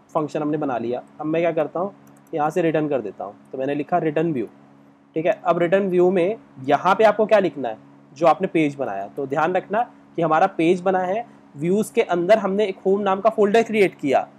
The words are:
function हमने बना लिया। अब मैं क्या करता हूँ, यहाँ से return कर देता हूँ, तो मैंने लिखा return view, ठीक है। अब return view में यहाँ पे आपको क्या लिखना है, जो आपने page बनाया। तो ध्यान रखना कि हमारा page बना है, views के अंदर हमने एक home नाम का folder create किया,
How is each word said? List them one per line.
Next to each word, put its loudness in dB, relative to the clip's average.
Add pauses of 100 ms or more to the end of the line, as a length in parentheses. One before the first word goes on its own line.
(140)
function -4
हमने -2
बना -4
लिया। -6 (180)
अब -8
मैं -2
क्या 0
करता -4
हूँ, -6 (400)
यहाँ -2
से -2
return 0
कर -2
देता -10
हूँ, -12 (180)
तो -10
मैंने -4
लिखा -2
return -2
view, -4 (680)
ठीक -2
है। 0
अब 0
return 2
view 4
में 0 (280)
यहाँ 2
पे 4
आपको 4
क्या 4
लिखना -2
है, -8 (360)
जो 0
आपने 4
page 0
बनाया। -6
तो -8
ध्यान 0
रखना -2 (340)
कि -2
हमारा 2
page 0
बना 0
है, -4 (300)
views -2
के 2
अंदर 2
हमने 0
एक -8
home 2
नाम 0
का 2
folder 2
create 0
किया, 0 (120)